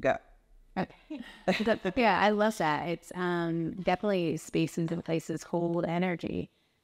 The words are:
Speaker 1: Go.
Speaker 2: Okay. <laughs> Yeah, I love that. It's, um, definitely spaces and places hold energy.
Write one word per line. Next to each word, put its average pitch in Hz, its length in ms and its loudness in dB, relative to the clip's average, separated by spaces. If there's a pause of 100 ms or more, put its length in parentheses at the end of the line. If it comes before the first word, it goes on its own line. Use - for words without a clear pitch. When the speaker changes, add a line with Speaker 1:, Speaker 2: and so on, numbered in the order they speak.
Speaker 1:
Go. 135 160 2 (600)
Speaker 2:
Okay. - 440 -8 (260)
<laughs> 196 480 0
Yeah, 214 260 4
I 202 100 6
love 214 280 2
that. 151 300 0
It's, - 260 -6
um, 170 600 -2
definitely 180 640 0
spaces 165 520 0
and 170 140 -4
places 165 400 -4
hold 170 400 0
energy. 175 640 -2 (340)